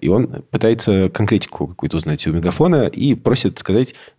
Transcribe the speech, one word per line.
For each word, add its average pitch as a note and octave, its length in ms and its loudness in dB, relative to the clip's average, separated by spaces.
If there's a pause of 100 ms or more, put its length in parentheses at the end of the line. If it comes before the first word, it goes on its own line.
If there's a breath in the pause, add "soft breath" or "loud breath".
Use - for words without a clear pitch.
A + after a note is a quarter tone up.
И - 60 -2
он G#2 420 0
пытается G#2+ 640 2
конкретику - 540 -2
какую-то E2 300 -6
узнать D#2+ 280 -4
у D#2+ 80 0
Мегафона G#2+ 540 2
и C3+ 280 0
просит A#2 440 0
сказать A#2 340 0 (260 loud breath)